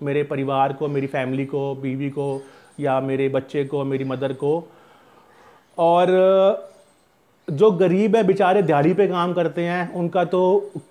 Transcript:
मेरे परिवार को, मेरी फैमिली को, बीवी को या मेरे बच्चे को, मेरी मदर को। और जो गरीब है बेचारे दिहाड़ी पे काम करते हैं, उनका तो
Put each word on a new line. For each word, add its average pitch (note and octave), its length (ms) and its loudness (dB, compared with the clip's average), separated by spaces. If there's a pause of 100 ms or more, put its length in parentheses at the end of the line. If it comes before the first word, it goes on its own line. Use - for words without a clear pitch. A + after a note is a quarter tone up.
मेरे C#3+ 200 -2
परिवार C#3 500 -2
को, D3 160 -6
मेरी C#3 180 -2
फैमिली C3+ 400 -4
को, C#3 280 -6
बीवी C3+ 360 -6
को C#3 320 -6 (380)
या C3+ 200 0
मेरे C3+ 280 -2
बच्चे C3+ 360 -4
को, C#3 200 -4
मेरी C3+ 200 -4
मदर C3 280 -4
को। D3+ 400 -4 (1040)
और E3+ 280 4 (1400)
जो D#3+ 200 4
गरीब F#3 460 2
है A3+ 60 2
बेचारे F#3+ 400 4
दिहाड़ी D#3 320 2
पे F#3+ 140 2
काम F3 240 -2
करते E3+ 300 -2
हैं, F3 300 -4
उनका F3 320 -2
तो F#3 460 0 (200)